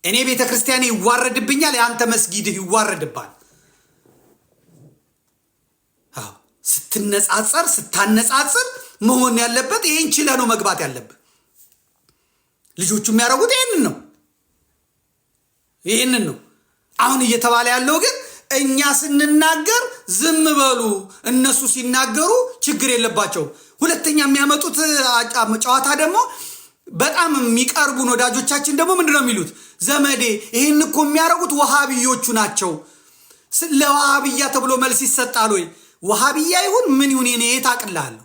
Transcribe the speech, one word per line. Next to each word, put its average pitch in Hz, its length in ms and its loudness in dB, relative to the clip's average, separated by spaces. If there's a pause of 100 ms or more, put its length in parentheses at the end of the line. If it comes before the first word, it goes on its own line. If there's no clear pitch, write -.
እኔ 190 180 -2
ቤተ 254 220 0
ክርስቲያኔ 247 440 0
ይዋረድብኛል፣ 247 840 0
የአንተ 233 320 0
መስጊድህ 202 520 -2
ይዋረድባል።" 190 720 -2 (2750)
አዎ፣ 104 180 -14 (340)
ስትነጻጸር፣ 208 1040 -2
ስታነጻጽር 233 960 0 (340)
መሆን 247 360 2
ያለበት 247 480 -2
ይሄን 311 260 0
ችለህ 285 260 0
ነው 247 100 0
መግባት 196 340 -2
ያለብህ። 131 360 -12 (1600)
ልጆቹ 202 300 -4
የሚያደርጉት 247 440 2
ይሄንን 494 320 0
ነው፣ 180 120 -2 (1900)
ይሄንን 233 400 0
ነው። 135 120 -6 (640)
አሁን 262 220 2
እየተባለ 240 460 2
ያለው 254 320 2
ግን - 160 0 (360)
እኛ 269 280 0 (140)
ስንናገር 311 880 2 (280)
ዝም 311 320 0 (100)
በሉ፣ 262 280 2 (440)
እነሱ 254 420 0
ሲናገሩ 254 640 -2 (300)
ችግር 269 280 -2
የለባቸውም። 208 600 -2 (300)
ሁለተኛ 311 400 0
የሚያመጡት 285 580 0 (320)
አጫ-፣ 233 240 0 (260)
ጨዋታ 254 360 2
ደግሞ 320 220 0 (760)
በጣም 311 440 0
የሚቀርቡን 254 760 0
ወዳጆቻችን 262 680 -2
ደግሞ 339 180 2
ምንድን 320 200 2
ነው 285 80 4
የሚሉት? 220 280 -2 (320)
ዘመዴ 277 420 0 (280)
ይህን 294 300 2
እኮ 311 180 -2
የሚያደርጉት 320 540 0
ወሃብዮቹ 269 800 0
ናቸው። 208 380 -2 (800)
ስ-፣ 330 200 -4
ለወሃብያ 277 760 2
ተብሎ 262 300 0
መልስ 254 240 0
ይሰጣል 240 500 0
ወይ? 185 120 0 (400)
ወሃብያ 294 580 0
ይሁን 403 300 2
ምን 269 180 4
ይሁን 254 180 0
እኔ 233 180 0
የት 254 220 0
አቅልሃለሁ? 175 580 -4